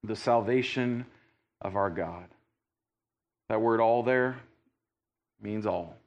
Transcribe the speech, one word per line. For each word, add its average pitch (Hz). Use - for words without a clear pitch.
the 107
salvation 123
of 95
our 98
God." 87
That 110
word 113
"all" 117
there 127
means 107
all. 87